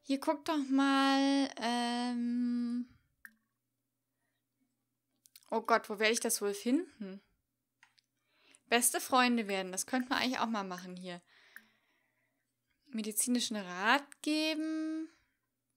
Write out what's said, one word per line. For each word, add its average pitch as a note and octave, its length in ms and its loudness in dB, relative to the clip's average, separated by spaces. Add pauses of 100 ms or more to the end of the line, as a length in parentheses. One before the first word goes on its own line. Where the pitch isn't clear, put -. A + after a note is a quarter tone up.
Hier, C4+ 180 -2
guck D4+ 260 -2
doch D4+ 240 0
mal. C4+ 800 4 (120)
Ähm. A#3+ 1300 -2 (2750)
Oh A3+ 60 0
Gott, A3 260 2
wo G#3 120 -8
werde A3 140 6
ich A#3 60 0
das - 220 -2
wohl G3+ 140 0
finden? G#3+ 680 -2 (1500)
Beste A#3+ 300 2
Freunde B3 480 2
werden. F#3+ 240 -4
Das F#3 140 -6
könnten B3+ 240 -2
wir B3 80 0
eigentlich B3+ 220 0
auch A#3 80 0
mal A3 160 -4
machen F3+ 320 -10
hier. F3+ 260 -12 (1700)
Medizinischen A#3 680 -2
Rat G3+ 480 0 (200)
geben. D#4 840 -2 (680)